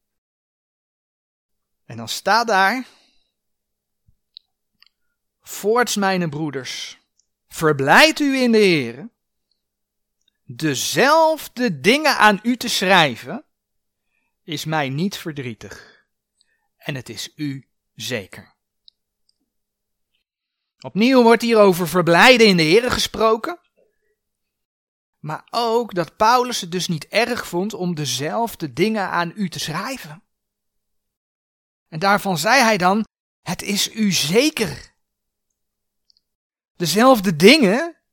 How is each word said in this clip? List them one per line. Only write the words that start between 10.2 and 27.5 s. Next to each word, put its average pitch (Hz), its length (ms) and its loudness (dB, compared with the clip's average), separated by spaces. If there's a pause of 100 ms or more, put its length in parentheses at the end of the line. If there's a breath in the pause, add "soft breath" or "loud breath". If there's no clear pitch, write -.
Dezelfde 226 1400 -2
dingen 254 380 2
aan 214 260 4
u 240 140 -2
te 233 120 -8
schrijven 170 760 0 (1000)
is 143 220 -10
mij 156 240 -4
niet 160 280 -4
verdrietig. 127 880 -14 (720)
En - 180 -10
het 127 140 -14
is - 260 -14
u 139 340 -10 (260)
zeker." 110 600 -12 (2250)
Opnieuw 233 440 2
wordt 226 180 6
hier 233 160 0
over 185 300 4
verblijden 180 600 6
in 190 100 4
de 165 60 2
Heere 214 260 2
gesproken. 220 720 -2 (1600)
Maar 151 300 -12
ook 233 440 -2
dat 175 220 -4
Paulus 240 460 2
het 175 100 -10
dus 180 160 -4
niet 156 200 -6
erg 233 400 -2
vond 190 260 -4